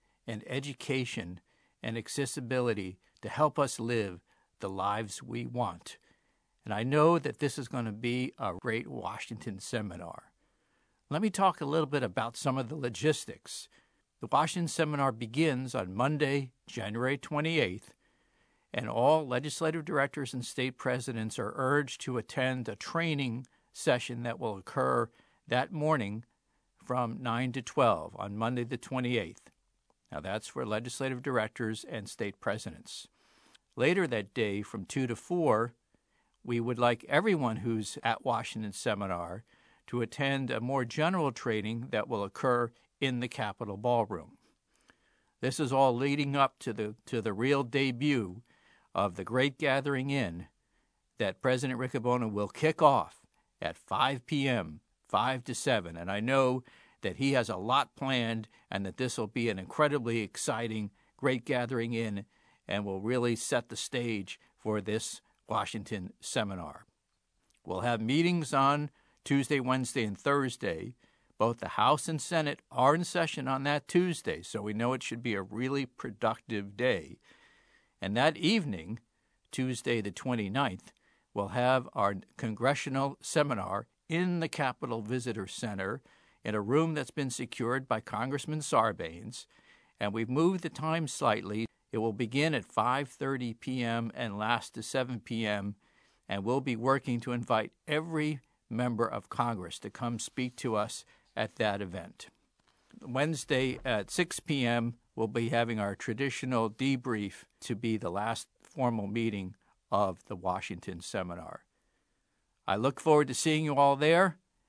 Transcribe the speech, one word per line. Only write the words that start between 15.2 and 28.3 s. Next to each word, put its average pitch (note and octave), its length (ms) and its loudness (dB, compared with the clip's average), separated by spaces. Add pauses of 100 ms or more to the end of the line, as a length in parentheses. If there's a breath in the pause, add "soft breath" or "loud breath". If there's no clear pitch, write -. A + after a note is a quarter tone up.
on F#2 180 -2
Monday, C#3 560 2 (160)
January A#2 520 -2
twenty-eighth, D3 760 0 (800)
and G#2+ 140 -2
all C3+ 400 4
legislative D3+ 560 -2
directors C#3 500 -2
and B2+ 100 -4
state B2+ 320 -4
presidents A#2+ 640 -2
are G#2 160 -2
urged C#3 460 0
to B2 180 -4
attend B2+ 500 -2
a G#2+ 60 -6
training C#3 720 -2 (260 soft breath)
session A#2+ 520 0
that A2+ 160 -4
will A2 160 -4
occur B2 520 0 (380 soft breath)
that B2+ 240 0
morning C#3 540 0 (600)
from B2 360 -2
nine B2 320 0
to B2+ 100 -6
twelve F#2 560 4
on G2+ 180 -6